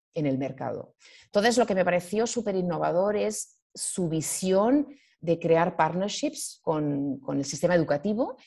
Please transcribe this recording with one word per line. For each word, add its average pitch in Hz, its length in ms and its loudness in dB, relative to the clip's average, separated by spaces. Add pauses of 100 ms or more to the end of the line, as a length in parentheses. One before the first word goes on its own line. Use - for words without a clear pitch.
(140)
en 156 120 -2
el 135 120 0
mercado. 127 580 -6 (300)
Entonces, 226 320 2
lo 240 80 6
que 208 100 0
me 185 80 4
pareció 180 440 0
súper 220 280 -4
innovador 175 640 0
es 214 420 -6 (140)
su - 340 -4
visión 190 800 2 (320)
de 165 200 0
crear 170 360 4
partnerships 190 840 -2
con, 143 580 -2
con 143 180 -6
el 139 80 -2
sistema 175 300 0
educativo 202 720 0